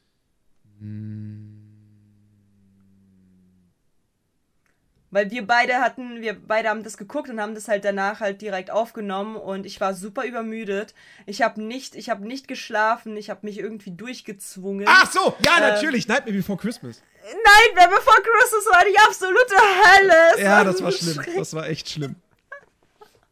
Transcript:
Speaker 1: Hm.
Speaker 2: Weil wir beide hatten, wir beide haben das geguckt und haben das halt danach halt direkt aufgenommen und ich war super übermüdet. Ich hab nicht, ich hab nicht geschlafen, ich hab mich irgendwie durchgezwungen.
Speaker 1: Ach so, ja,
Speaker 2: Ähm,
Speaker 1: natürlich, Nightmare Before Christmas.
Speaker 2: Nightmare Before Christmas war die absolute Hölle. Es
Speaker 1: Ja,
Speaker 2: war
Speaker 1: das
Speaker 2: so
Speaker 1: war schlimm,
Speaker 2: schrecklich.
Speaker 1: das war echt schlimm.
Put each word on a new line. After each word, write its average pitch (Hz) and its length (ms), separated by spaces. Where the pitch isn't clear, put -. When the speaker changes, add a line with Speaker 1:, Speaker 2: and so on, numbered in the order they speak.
Speaker 1:
Hm. 107 840
Speaker 2:
Weil 202 220
wir 233 160
beide 240 280
hatten, 240 460
wir 214 160
beide 220 300
haben 214 160
das 220 140
geguckt 285 320
und 226 100
haben 214 160
das 214 140
halt 202 160
danach 196 340
halt 196 220
direkt 190 280
aufgenommen 214 680
und 196 280
ich 202 140
war 196 140
super 202 320
übermüdet. 226 680
Ich 202 160
hab 220 160
nicht, 226 380
ich - 140
hab 208 100
nicht 240 300
geschlafen, 220 680
ich 208 140
hab 202 140
mich 208 140
irgendwie 214 340
durchgezwungen. 196 960
Speaker 1:
Ach 370 220
so, 359 240
ja, 302 100
Speaker 2:
Ähm, 339 60
Speaker 1:
natürlich, 302 480
Nightmare 226 260
Before 190 240
Christmas. - 420
Speaker 2:
Nightmare 403 720
Before 453 260
Christmas 427 440
war 370 180
die 392 160
absolute 427 560
Hölle. 381 800
Es 196 60
Speaker 1:
Ja, 202 160
Speaker 2:
war 202 80
Speaker 1:
das 185 120
Speaker 2:
so 185 60
Speaker 1:
war 185 80
schlimm, 165 240
Speaker 2:
schrecklich. 339 220
Speaker 1:
das - 160
war 156 160
echt - 200
schlimm. 143 260